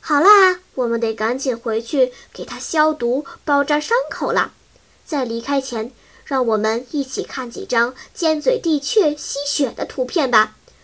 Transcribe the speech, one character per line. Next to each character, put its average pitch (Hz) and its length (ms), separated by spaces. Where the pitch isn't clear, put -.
好 294 200
啦， 381 400
我 247 140
们 233 100
得 220 160
赶 220 240
紧 262 180
回 220 240
去 254 320
给 - 120
他 247 140
消 311 340
毒、 262 320
包 285 180
扎 294 160
伤 302 180
口 - 220
啦。 - 200
在 277 200
离 233 160
开 277 200
前， 240 320
让 262 220
我 220 100
们 220 340
一 285 140
起 - 180
看 247 280
几 190 160
张 240 280
尖 311 260
嘴 277 180
地 311 220
雀 311 340
吸 - 320
血 277 240
的 - 140
图 - 200
片 277 260
吧。 220 260